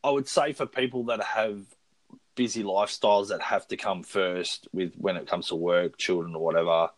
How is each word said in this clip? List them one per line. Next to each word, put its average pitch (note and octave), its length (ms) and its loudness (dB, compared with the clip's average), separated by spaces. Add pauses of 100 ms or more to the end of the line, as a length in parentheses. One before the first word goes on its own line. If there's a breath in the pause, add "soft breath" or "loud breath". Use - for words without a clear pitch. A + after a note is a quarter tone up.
I C#3+ 60 2
would C#3 180 0
say D3+ 240 2
for D3 140 -2
people B2 380 -2
that A2+ 180 -2
have G#2+ 400 -2 (760)
busy A#2 260 -2
lifestyles G2+ 680 2
that F#2 120 -4
have - 260 -2
to - 80 -6
come F#2 280 -4
first F2+ 680 -2
with, F#2 240 -4
when F#2+ 200 -2
it D#2+ 100 -8
comes F2 220 -4
to E2+ 80 -4
work, F2 400 2
children E2+ 400 -2
or D#2+ 80 -2
whatever, E2 540 4